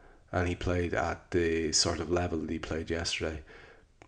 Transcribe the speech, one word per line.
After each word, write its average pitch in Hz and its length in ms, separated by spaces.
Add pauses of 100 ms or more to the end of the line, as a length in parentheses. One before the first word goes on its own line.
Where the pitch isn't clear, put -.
(320)
And 90 160
he 87 60
played 87 380
at - 380
the 82 420
sort 82 280
of 78 100
level 87 300
that 80 100
he 82 80
played 80 320
yesterday. 80 520 (640)